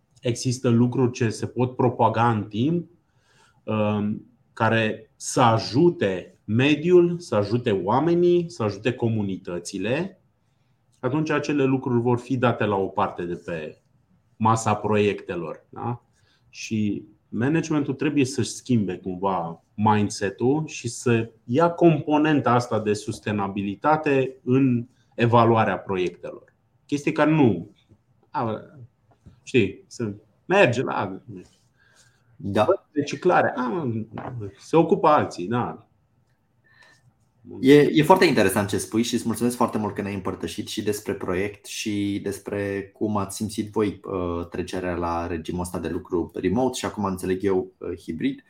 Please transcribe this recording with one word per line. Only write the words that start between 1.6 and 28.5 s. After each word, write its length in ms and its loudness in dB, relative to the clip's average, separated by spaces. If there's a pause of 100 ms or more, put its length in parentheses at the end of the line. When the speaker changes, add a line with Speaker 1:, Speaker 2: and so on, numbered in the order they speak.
Speaker 1:
propaga 540 2
în 140 0
timp, 460 -2 (720)
um, 640 -2 (260)
care 640 0
să 240 -2
ajute 1040 2
mediul, 720 4
să 160 -6
ajute 360 0
oamenii, 800 2
să 120 -8
ajute 300 -2
comunitățile, 1300 -4 (800)
atunci 300 -2
acele 340 0
lucruri 360 0
vor 180 2
fi 180 -4
date 280 0
la 120 0
o 100 0
parte 380 -4
de 100 -6
pe 460 -10 (560)
masa 380 2
proiectelor, 920 -2
da? 340 -8 (460)
Și 560 -4 (240)
managementul 640 0
trebuie 300 0
să-și 260 -2
schimbe 460 -2
cumva 640 -4 (120)
mindset-ul 920 0
și 220 -12
să 420 0 (140)
ia 260 2
componenta 800 2
asta 300 0
de 120 0
sustenabilitate 1500 -2
în 420 2 (280)
evaluarea 640 4
proiectelor. 760 -6 (320)
Chestii 260 -2
care 180 2
nu, 400 2 (600)
a, 300 -6 (840)